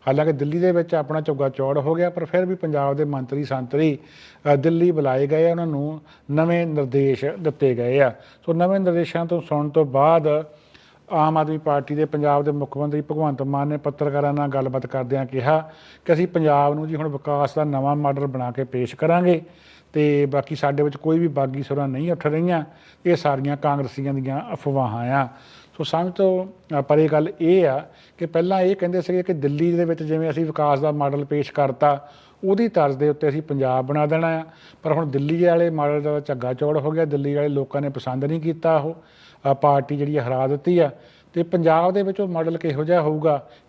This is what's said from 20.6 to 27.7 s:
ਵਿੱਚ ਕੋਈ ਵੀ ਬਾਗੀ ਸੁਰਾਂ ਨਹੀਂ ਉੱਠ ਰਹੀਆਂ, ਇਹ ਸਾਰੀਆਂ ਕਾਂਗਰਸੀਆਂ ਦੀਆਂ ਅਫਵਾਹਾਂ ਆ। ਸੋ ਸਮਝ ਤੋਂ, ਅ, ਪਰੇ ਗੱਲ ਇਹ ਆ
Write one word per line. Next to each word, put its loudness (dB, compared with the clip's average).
ਵਿੱਚ -2
ਕੋਈ 0
ਵੀ 2
ਬਾਗੀ -2
ਸੁਰਾਂ -4
ਨਹੀਂ -4
ਉੱਠ -4
ਰਹੀਆਂ, 0
ਇਹ 4
ਸਾਰੀਆਂ 0
ਕਾਂਗਰਸੀਆਂ -2
ਦੀਆਂ -6
ਅਫਵਾਹਾਂ -2
ਆ। -6
ਸੋ -6
ਸਮਝ -2
ਤੋਂ, 2
ਅ, 0
ਪਰੇ 4
ਗੱਲ 0
ਇਹ 4
ਆ -2